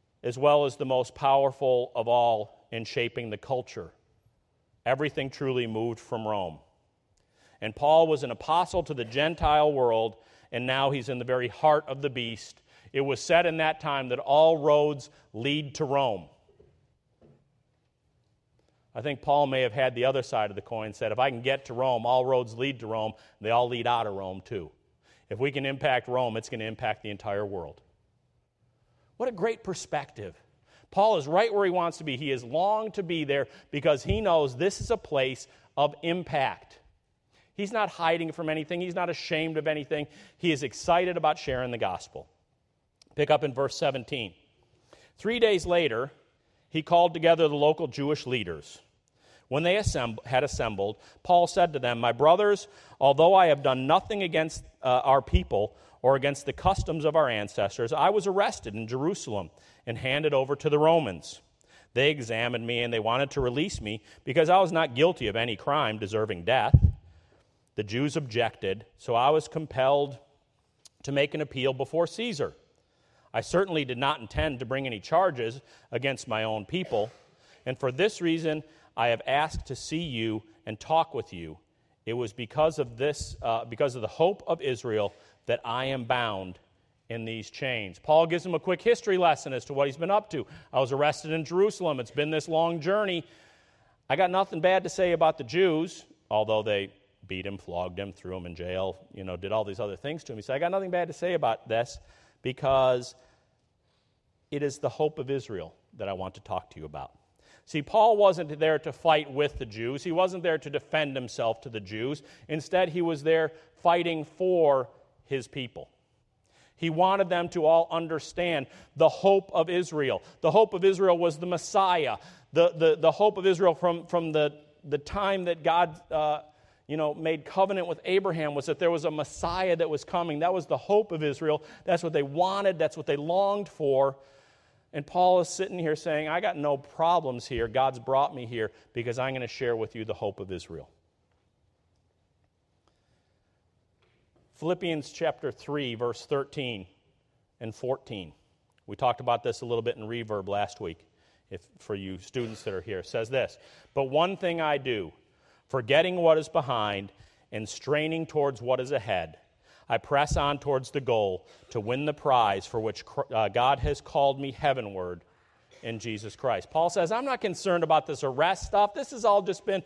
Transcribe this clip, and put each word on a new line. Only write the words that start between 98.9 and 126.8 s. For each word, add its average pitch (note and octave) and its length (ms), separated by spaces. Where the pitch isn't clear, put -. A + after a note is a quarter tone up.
you G2 120
know, F#2 120
did F#2+ 140
all G#2+ 140
these G2+ 160
other G#2 160
things D3+ 280
to - 80
him. A2 60
He G#2 40
said, C3 120
"I C#3 60
got E3+ 100
nothing F#3+ 200
bad F3 180
to E3 60
say F3+ 180
about A#2+ 360
this A#2 300
because C3 720
it C#3+ 120
is C#3 160
the C3 120
hope D3+ 280
of C3+ 120
Israel G#2 440
that G#2 140
I G2 40
want F#2+ 240
to G#2 60
talk - 280
to - 80
you D#2 80
about." C#2+ 320
See, D#3 140
Paul G#3+ 380
wasn't E3+ 400
there D#3 220
to D3+ 120
fight D#3 400
with C#3+ 240
the C3+ 80
Jews. A2+ 400
He F3 80
wasn't F3+ 300
there E3 160
to D3 100
defend D3 480
himself B2 460
to B2 80
the A2+ 100
Jews. A2 420
Instead, F3 440
he F3 100
was E3 220
there D#3+ 300
fighting E3+ 480
for D3+ 640
his C3+ 240
people. A#2 400
He E3 140
wanted F#3 400
them F3 200
to E3+ 140
all E3 260
understand E3 760
the D#3 120
hope G3 460
of E3 160
Israel. D3+ 520
The D#3+ 80
hope G#3 240
of F3+ 100
Israel F#3+ 320
was E3 220
the F3 80
Messiah. F3 720
The, E3+ 160
the, D#3+ 280
the E3 160
hope G#3 260
of F#3 80
Israel F3+ 280
from, E3+ 340
from E3 240
the, D3+ 200
the D3 140
time F#3+ 460
that E3+ 180
God, E3 360
uh, D3+ 300